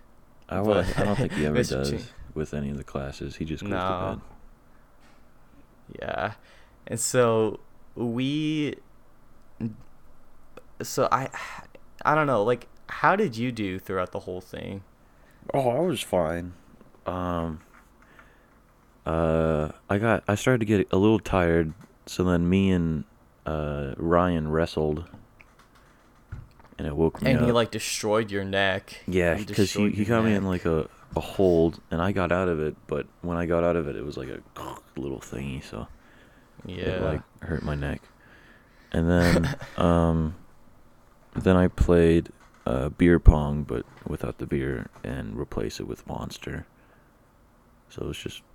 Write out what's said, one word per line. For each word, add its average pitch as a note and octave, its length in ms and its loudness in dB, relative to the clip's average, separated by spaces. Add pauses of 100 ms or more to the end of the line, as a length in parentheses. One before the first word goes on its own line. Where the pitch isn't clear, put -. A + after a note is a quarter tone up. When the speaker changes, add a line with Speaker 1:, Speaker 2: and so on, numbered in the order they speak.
(480)
Speaker 1:
I F#2 140 -4
would, G2+ 240 4
Speaker 2:
But - 140 -2
Speaker 1:
I - 60 2
don't G2+ 120 0
think B2+ 160 0
he D2+ 120 0
Speaker 2:
<laughs> - 20 2
Speaker 1:
ever D2+ 100 0
Speaker 2:
Mister A#2 200 0
Speaker 1:
does C#2 160 0
Speaker 2:
Tink- - 140 -8 (260)
Speaker 1:
with D#2 200 -6
any C#2+ 160 -4
of C#2+ 80 -6
the B1+ 60 -10
classes. C#2 540 -10
He E2 80 -6
just D#2 180 -6
goes G2+ 80 -6
to F#2+ 40 -2
Speaker 2:
No. F#2 360 -2
Speaker 1:
bed. G2+ 100 -8 (1800)
Speaker 2:
Yeah. G2+ 320 -6 (540)
And A#2 120 -4
so A2+ 600 2 (360)
we, C#3+ 800 -2 (2000)
so - 300 -2
I, C3 180 0 (760)
I D3 100 4
don't D3+ 120 2
know, A2+ 160 2
like, A#2+ 240 -2 (220)
how D#3+ 260 2
did E3+ 220 0
you B2 140 -2
do G2 280 -4
throughout F#2 320 -4
the F#2 100 -8
whole F2+ 200 -10
thing? F#2 420 -12 (680)
Speaker 1:
Oh, C3+ 160 2
I B2 100 2
was E3+ 220 0
fine. F2 520 0 (520)
Um, F2 560 -4 (1400)
uh, D#2+ 640 2 (200)
I G2 80 2
got, G#2+ 300 0
I G#2 80 2
started B2+ 240 2
to G#2+ 60 -4
get G2+ 260 4
a F#2+ 60 4
little G#2 220 6
tired, E2+ 540 2 (320)
so - 180 -2
then F2 260 2
me F#2+ 220 4
and, E2 320 0 (420)
uh, D2 520 -4
Ryan E2+ 520 2
wrestled, D#2 560 0 (1700)
and D#2 100 -6
it D2 80 -6
woke D#2+ 260 0
me - 80 2
Speaker 2:
And D#2 120 4
he, A#2 80 4
Speaker 1:
up. A#2 60 4
Speaker 2:
like, A#2 160 2
destroyed G#2+ 600 -2
your G2 140 -2
neck. G2 640 -2
Speaker 1:
Yeah, F2 280 2
Speaker 2:
He G#2 100 -6
Speaker 1:
'cause G2+ 280 2
he, G2+ 100 2
Speaker 2:
destroyed G2+ 120 2
Speaker 1:
he G2+ 100 0
Speaker 2:
your A#2 120 2
Speaker 1:
got A2+ 80 2
me A2 80 4
in, G2 100 0
Speaker 2:
neck. G2 60 0
Speaker 1:
like, F2+ 160 -2
a, D#2+ 240 0 (260)
a E2 40 -2
hold, E2+ 600 4 (120)
and E2 100 0
I F#2+ 100 2
got F#2 200 0
out F#2 160 2
of E2 120 0
it, D2+ 160 -2 (120)
but D2 180 -4 (160)
when E2+ 160 -4
I E2+ 80 -2
got E2+ 180 2
out E2+ 120 4
of D#2+ 120 -2
it, C2 80 -6
it G1+ 80 -10
was, C#2 140 -8
like, C2 120 -10
a - 460 -14 (220)
little C2 220 -6
thingy, C2+ 440 -10
so A1 240 -12 (800)
Speaker 2:
Yeah. F2+ 200 -8
Speaker 1:
it, F#2 160 -2
like, F#2 200 -2 (200)
hurt E2 220 -6
my D2 120 -4
neck. C#2+ 260 -6 (920)
And E2 160 2
then, F2 460 4 (120)
Speaker 2:
<laughs> - 100 -18
Speaker 1:
um, E2 580 2 (1000)
then F#2 220 4
I F2+ 100 6
played, E2+ 640 6 (360)
uh, C2 240 0
beer F2 300 6
pong, D2 440 6
but B1 220 -6 (220)
without B1+ 300 -8
the - 100 -8
beer, C2 420 -4 (140)
and A1+ 340 -8
replaced - 440 -6
it - 60 -10
with - 200 -12
Monster. - 580 -10 (1200)
So - 160 -12
it - 20 -6
was D2+ 100 -8
just - 240 -12 (140)